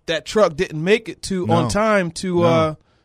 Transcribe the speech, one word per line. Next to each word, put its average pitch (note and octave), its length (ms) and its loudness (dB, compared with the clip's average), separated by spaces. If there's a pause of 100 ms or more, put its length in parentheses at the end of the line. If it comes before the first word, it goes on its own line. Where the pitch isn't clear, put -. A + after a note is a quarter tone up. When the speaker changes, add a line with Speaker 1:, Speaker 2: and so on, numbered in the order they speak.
Speaker 1:
that D#3+ 180 -4
truck F3+ 320 2
didn't D#3 260 -4
make G#3+ 260 0
it - 140 -16
to, F#3 240 -4
Speaker 2:
No. - 80 2
Speaker 1:
on E3 140 2
time G3+ 440 0
to, F3+ 280 -2
Speaker 2:
No. - 40 4
Speaker 1:
uh, D#3+ 300 2 (300)